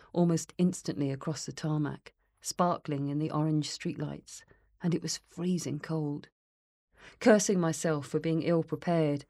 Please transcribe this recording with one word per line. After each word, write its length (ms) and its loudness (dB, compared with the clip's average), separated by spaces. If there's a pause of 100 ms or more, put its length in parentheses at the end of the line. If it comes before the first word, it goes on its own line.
(120)
almost 460 2
instantly 540 0
across 340 -6
the 60 -8
tarmac, 600 -4 (280)
sparkling 680 -2
in 100 -2
the 100 0
orange 400 0
streetlights, 760 -8 (380)
and 140 0
it 80 -4
was 160 -6 (100)
freezing 480 -2
cold. 520 -4 (920)
Cursing 400 6
myself 480 0
for 120 -2
being 220 0
ill-prepared 880 2